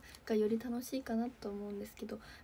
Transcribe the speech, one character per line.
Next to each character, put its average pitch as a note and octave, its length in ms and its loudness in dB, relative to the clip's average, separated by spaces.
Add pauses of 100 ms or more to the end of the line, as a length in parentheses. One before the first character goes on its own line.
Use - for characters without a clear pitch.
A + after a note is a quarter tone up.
(260)
が A3+ 100 4
よ G#3+ 140 8
り A3+ 100 4
楽 A#3+ 240 -2
し C4+ 140 -2
い C4 40 2
か A#3 140 0
な A#3+ 140 4
と A3 200 -8
思 G3+ 200 -4
う - 20 -4
ん G3+ 80 -4
で G#3 80 -6
す - 80 -16
け A3 100 -6
ど、 A3 140 -6 (240)